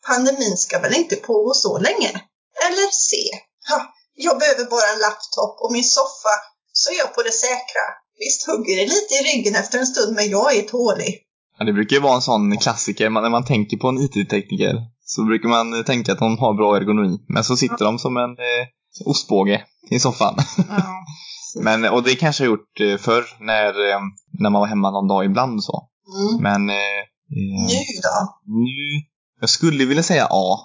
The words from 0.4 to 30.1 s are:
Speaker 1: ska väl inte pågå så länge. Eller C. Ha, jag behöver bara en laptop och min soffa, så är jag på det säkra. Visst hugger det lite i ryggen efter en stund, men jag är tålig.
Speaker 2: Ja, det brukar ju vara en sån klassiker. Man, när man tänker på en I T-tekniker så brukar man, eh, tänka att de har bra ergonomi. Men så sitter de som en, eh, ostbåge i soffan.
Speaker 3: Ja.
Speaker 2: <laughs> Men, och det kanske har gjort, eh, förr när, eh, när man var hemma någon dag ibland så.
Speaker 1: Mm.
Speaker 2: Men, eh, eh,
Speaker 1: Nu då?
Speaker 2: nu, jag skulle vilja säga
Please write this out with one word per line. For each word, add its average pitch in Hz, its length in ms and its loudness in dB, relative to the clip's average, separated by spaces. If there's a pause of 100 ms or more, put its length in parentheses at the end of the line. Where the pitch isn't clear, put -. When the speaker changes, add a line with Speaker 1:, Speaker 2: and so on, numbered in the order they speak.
Speaker 1:
ska - 220 -2
väl 208 220 0
inte - 140 0
pågå 220 380 0
så 175 240 0 (100)
länge. 359 220 0 (560)
Eller 381 220 0 (220)
C. - 20 0 (580)
Ha, - 80 2 (500)
jag 294 120 4
behöver 269 260 2 (100)
bara 214 180 4
en 220 140 -4
laptop - 460 -4 (100)
och 226 120 -2
min 247 80 0 (140)
soffa, 214 380 0 (380)
så - 200 0
är - 100 -4
jag - 120 -4
på 240 120 -2
det 226 80 -2 (120)
säkra. - 380 -4 (380)
Visst - 260 -4
hugger 320 300 -2
det 202 160 2
lite - 240 0
i - 100 0
ryggen 214 260 0
efter 214 240 -2
en 254 140 0
stund, 226 220 0
men 208 140 0
jag 226 280 2
är 208 40 2
tålig. 220 500 -2 (460)
Speaker 2:
Ja, 107 80 -4
det 107 80 2
brukar 107 220 2
ju 139 60 4
vara 135 140 4
en 127 60 0 (100)
sån 104 260 2
klassiker. 110 520 0
Man, 110 140 0
när 117 60 2
man 135 160 0
tänker 107 320 0
på 131 100 0
en 131 140 0
I 143 60 0
T-tekniker 101 680 -2 (300)
så - 180 -4
brukar 113 260 0
man, 117 240 0
eh, 113 120 -4
tänka 120 260 -2
att 98 80 -2
de 113 180 2
har 113 160 2
bra 104 240 4
ergonomi. 98 400 2 (160)
Men 113 100 0
så 123 140 0
sitter 120 280 0
de 113 140 0
som 127 180 -2
en, 123 140 -2
eh, 123 340 -4 (400)
ostbåge 101 560 0 (300)
i 120 80 0
soffan. 113 360 0 (220)
Speaker 3:
Ja. 185 460 -2 (520)
Speaker 2:
<laughs> - 60 -8
Men, 110 240 2
och 120 180 4
det 131 120 4
kanske 143 280 0
har 127 40 4
gjort, - 320 -2
eh, 101 180 2
förr 117 280 2 (140)
när, 104 500 2
eh, 101 100 0 (400)
när 104 100 2
man 101 120 4
var 101 60 2
hemma 101 240 0
någon 98 160 0
dag 98 180 2
ibland 113 380 0
så. - 200 -8 (360)
Speaker 1:
Mm. 214 240 0
Speaker 2:
Men, 101 260 2
eh, 101 60 -2 (640)
eh, 98 280 -4
Speaker 1:
Nu 269 160 0 (200)
då? 196 320 -2 (100)
Speaker 2:
nu, 120 300 0 (640)
jag 113 100 -2
skulle 147 360 2
vilja 143 180 2
säga 151 280 4